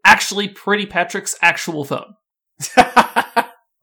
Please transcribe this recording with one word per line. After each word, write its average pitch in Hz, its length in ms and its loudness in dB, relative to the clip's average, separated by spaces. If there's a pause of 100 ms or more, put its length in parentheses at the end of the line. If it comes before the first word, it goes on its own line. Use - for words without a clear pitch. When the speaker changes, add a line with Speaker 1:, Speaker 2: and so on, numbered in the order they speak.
Speaker 1:
actually 202 420 2
Pretty 202 380 -4
Patrick's 185 560 -6
actual 165 420 0
phone. - 300 -8 (640)
Speaker 2:
<laughs> - 680 2 (380)